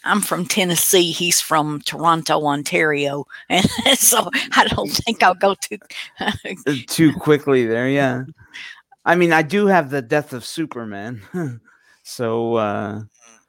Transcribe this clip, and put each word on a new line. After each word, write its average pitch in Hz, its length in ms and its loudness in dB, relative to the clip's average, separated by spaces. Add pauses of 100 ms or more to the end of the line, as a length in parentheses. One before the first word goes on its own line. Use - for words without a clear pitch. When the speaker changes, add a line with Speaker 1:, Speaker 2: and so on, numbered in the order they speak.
Speaker 1:
I'm 202 180 2
from 170 240 -4
Tennessee. 175 680 2
He's 175 300 0
from 151 400 0
Toronto, 156 640 0
Ontario. 143 800 0 (100)
<laughs> - 140 -20
And 220 480 2
so 202 320 2 (260)
I 240 120 6
don't 208 220 -4
think - 320 -2
I'll 185 120 6
go 196 200 2
too - 220 -10 (220)
<laughs> - 220 -16
Speaker 2:
Uh, 190 520 -4 (140)
too 160 260 4
quickly 139 540 2
there, 117 240 0
yeah. 131 340 0 (800)
I 170 120 4
mean, 175 160 4
I 160 100 4
do 202 240 2
have 170 240 4
the 139 120 -2
Death 147 300 -2
of 120 120 -10
Superman. 113 760 -8 (140)
<laughs> 139 260 -6 (440)
So, 117 520 -2
uh, 104 440 -2 (480)